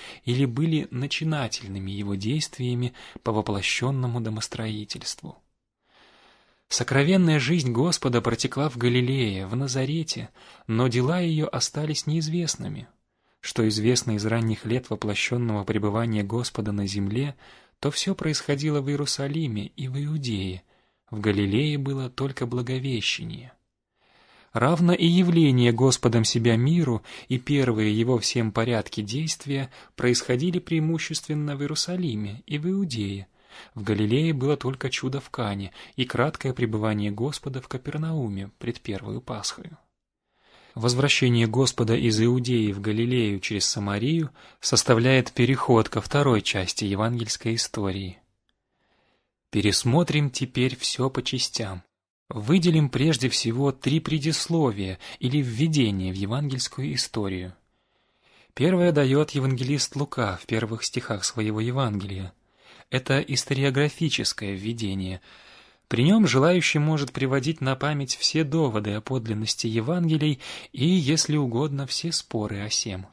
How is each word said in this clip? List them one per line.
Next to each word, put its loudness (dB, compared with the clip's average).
или 2
были 0
начинательными -4
его -4
действиями -2
по -2
воплощенному -2
домостроительству. -8
Сокровенная 4
жизнь 0
Господа 2
протекла 0
в -10
Галилее, 0
в -6
Назарете, -4
но 2
дела 2
ее 0
остались -4
неизвестными. -2
Что 0
известно 2
из 0
ранних 0
лет -2
воплощенного -2
пребывания 0
Господа -4
на -2
земле, -2
то -2
все -2
происходило -2
в -4
Иерусалиме -2
и -6
в -4
Иудее, -4
в -8
Галилее 2
было -4
только -4
благовещение. -4
Равно 4
и 4
явление 6
Господом 4
себя 4
миру 2
и 0
первые 2
его 4
всем 0
порядки -2
действия -4
происходили 2
преимущественно -2
в -6
Иерусалиме -4
и -4
в -4
Иудее. -2
В -10
Галилее 2
было 0
только -4
чудо -4
в -14
Кане -4
и -2
краткое -2
пребывание 0
Господа -6
в -16
Капернауме -4
пред -8
первою -6
Пасхою. -10
Возвращение 4
Господа 2
из 2
Иудеи 2
в -6
Галилею 0
через -2
Самарию -2
составляет 4
переход 4
ко -2
второй 2
части -4
евангельской -2
истории. -4
Пересмотрим 2
теперь -2
все -2
по -4
частям. -6
Выделим 4
прежде 2
всего 0
три 0
предисловия 0
или -2
введения 2
в -4
евангельскую -4
историю. -4
Первое 4
дает 4
евангелист 0
Лука -2
в -12
первых -2
стихах -4
своего -2
Евангелия. -2
Это 0
историографическое -2
введение. -4
При 2
нем 8
желающий 4
может 0
приводить -2
на -2
память -2
все 0
доводы 0
о -4
подлинности -4
Евангелий 0
и, 0
если 2
угодно, -2
все -4
споры -4
о -6
сем. -4